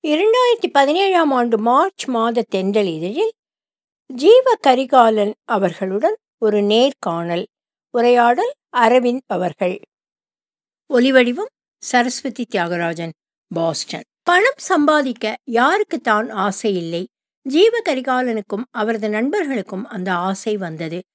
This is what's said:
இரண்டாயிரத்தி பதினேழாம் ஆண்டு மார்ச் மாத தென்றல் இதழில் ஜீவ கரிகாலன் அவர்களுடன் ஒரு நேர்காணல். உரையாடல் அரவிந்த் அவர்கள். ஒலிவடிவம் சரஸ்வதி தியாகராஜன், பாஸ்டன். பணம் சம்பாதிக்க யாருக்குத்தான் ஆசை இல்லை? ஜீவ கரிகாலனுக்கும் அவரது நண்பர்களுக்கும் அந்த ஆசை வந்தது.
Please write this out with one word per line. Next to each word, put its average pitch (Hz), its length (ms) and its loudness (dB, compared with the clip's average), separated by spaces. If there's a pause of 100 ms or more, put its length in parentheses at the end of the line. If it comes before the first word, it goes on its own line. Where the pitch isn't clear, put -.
இரண்டாயிரத்தி 440 600 2
பதினேழாம் 330 640 2
ஆண்டு 240 280 0
மார்ச் 262 480 0
மாத 233 400 -2
தென்றல் 196 420 -2
இதழில் 202 420 -4 (760)
ஜீவ 453 520 6
கரிகாலன் 240 720 4 (120)
அவர்களுடன் 202 720 -2 (260)
ஒரு 208 200 2
நேர்காணல். 185 800 0 (500)
உரையாடல் 240 580 2 (260)
அரவிந்த் 247 500 2
அவர்கள். 180 480 -4 (1120)
ஒலிவடிவம் 262 600 2 (320)
சரஸ்வதி 247 600 -2
தியாகராஜன், 170 680 -4 (380)
பாஸ்டன். - 560 -6 (160)
பணம் 415 380 0
சம்பாதிக்க 294 760 0 (160)
யாருக்குத்தான் 247 880 0
ஆசை 202 380 -2
இல்லை? 170 280 -6 (420)
ஜீவ 415 360 2
கரிகாலனுக்கும் 254 920 -4
அவரது 220 380 -4
நண்பர்களுக்கும் 247 800 -4
அந்த 185 220 -8 (120)
ஆசை 196 360 -4
வந்தது. 165 440 -10 (140)